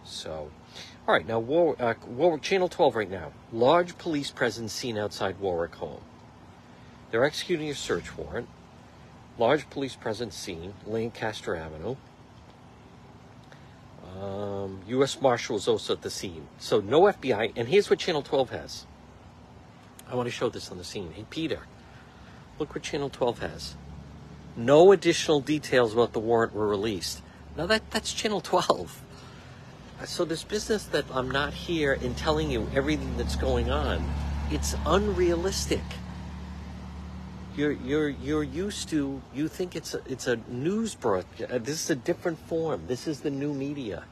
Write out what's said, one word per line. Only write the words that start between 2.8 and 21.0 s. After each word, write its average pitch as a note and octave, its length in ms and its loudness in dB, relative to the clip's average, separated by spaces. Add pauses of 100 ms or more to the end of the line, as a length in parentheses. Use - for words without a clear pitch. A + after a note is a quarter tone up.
right G2+ 120 0
now. F#2 220 -8 (220)
Large D#3 440 6
police D3 320 -4
presence A2+ 440 -2
seen A#2 240 -4
outside G2+ 420 -2
Warwick F2 360 -2
home. - 260 -10 (1080)
They're A#2 120 4
executing D3+ 460 -2
a C#3 60 -4
search - 420 -4
warrant. D#2+ 320 -8 (880)
Large C#3 320 4
police C3+ 260 -4
presence A2 400 -6
seen, F2+ 380 -10 (120)
Lancaster A2 720 -4
Avenue. D#2+ 400 -6 (2250)
Um, G2 680 -6
U B2 160 2
S C3+ 200 2
Marshal B2+ 320 4
was G2 120 -2
also A2 280 2
at - 80 -4
the G2 80 -6
scene. E2 360 -8 (120)
So - 240 2
no C3 240 6
F G3 160 4
B C3 100 0
I, A2 240 2
and A#2 140 -2
here's F#3+ 200 6
what G3+ 100 4
Channel D#3 220 0
twelve C3+ 280 2
has. - 360 -10 (1300)
I B2+ 40 -4
wanna B2 140 0
show A#2+ 200 0
this - 220 -10
on F#2 60 -12
the F2+ 60 -12
scene. F#2 320 -8